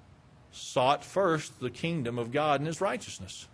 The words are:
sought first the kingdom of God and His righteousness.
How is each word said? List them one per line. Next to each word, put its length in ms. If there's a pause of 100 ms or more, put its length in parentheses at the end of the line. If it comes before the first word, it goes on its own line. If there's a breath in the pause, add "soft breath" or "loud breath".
(520)
sought 520
first 560
the 100
kingdom 480
of 140
God 280
and 60
His 140
righteousness. 720